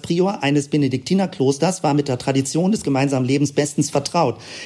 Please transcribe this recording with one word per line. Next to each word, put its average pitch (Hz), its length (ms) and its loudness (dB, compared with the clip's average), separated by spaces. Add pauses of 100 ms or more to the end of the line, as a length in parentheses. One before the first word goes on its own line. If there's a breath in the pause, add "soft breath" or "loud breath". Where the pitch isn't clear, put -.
Prior 180 400 0
eines 143 260 2
Benediktinerklosters, 147 1120 0
war 147 120 2
mit 147 140 2
der 127 100 -2
Tradition 139 540 0
des 220 100 -2
gemeinsamen 135 420 0
Lebens 139 280 0
bestens 147 360 0
vertraut. 143 480 0 (300 loud breath)